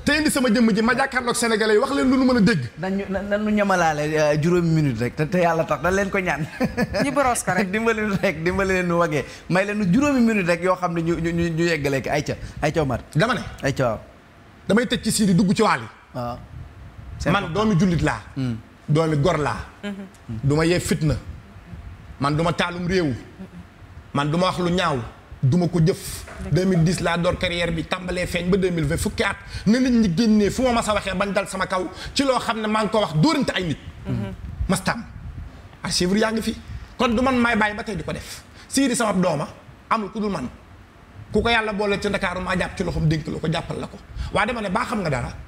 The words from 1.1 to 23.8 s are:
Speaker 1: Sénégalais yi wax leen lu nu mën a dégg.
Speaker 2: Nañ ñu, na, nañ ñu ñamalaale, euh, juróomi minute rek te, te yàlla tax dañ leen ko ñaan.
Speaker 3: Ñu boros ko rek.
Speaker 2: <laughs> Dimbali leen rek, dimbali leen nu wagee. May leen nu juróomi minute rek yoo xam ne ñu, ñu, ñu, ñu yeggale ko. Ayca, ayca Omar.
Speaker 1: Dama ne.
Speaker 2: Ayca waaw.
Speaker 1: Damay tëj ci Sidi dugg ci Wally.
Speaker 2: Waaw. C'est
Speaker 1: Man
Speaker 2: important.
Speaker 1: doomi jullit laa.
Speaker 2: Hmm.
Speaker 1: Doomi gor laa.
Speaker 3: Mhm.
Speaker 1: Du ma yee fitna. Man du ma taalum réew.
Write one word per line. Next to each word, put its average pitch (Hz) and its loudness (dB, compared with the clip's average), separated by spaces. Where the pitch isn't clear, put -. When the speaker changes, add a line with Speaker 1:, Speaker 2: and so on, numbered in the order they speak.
Speaker 1:
Sénégalais 220 2
yi 214 6
wax 247 0
leen 277 2
lu 269 4
nu 254 4
mën 254 4
a 226 4
dégg. 175 4
Speaker 2:
Nañ 190 -4
ñu, 196 -2
na, 185 -2
nañ 202 -2
ñu 214 0
ñamalaale, 185 2
euh, 151 4
juróomi 175 4
minute 151 2
rek 120 -2
te, 151 0
te 180 0
yàlla 165 2
tax 147 -2
dañ 175 2
leen 196 0
ko 196 -2
ñaan. 160 -2
Speaker 3:
Ñu 277 0
boros 254 0
ko 190 -2
rek. 185 0
Speaker 2:
<laughs> - -6
Dimbali 220 0
leen 208 -2
rek, 160 -2
dimbali 190 0
leen 180 2
nu 175 0
wagee. 151 2
May 185 4
leen 208 -4
nu 190 2
juróomi 277 4
minute 214 2
rek 170 0
yoo 185 2
xam 175 -4
ne 170 -2
ñu, 165 0
ñu, 165 -2
ñu, 170 0
ñu 160 0
yeggale 143 0
ko. - -6
Ayca, 147 -2
ayca 156 0
Omar. 131 0
Speaker 1:
Dama 220 4
ne. 165 -4
Speaker 2:
Ayca 135 0
waaw. 110 0
Speaker 1:
Damay 226 2
tëj - -4
ci 220 -2
Sidi 196 2
dugg 185 4
ci - 0
Wally. 160 2
Speaker 2:
Waaw. 120 -6
C'est 139 -2
Speaker 1:
Man 196 2
Speaker 2:
important. 185 0
Speaker 1:
doomi 185 2
jullit 170 2
laa. 131 -2
Speaker 2:
Hmm. 127 -2
Speaker 1:
Doomi 156 2
gor 165 2
laa. 127 -2
Speaker 3:
Mhm. 202 -8
Speaker 1:
Du 139 2
ma 160 2
yee 170 2
fitna. 147 0
Man 143 0
du 151 0
ma 170 0
taalum 175 -4
réew. 170 2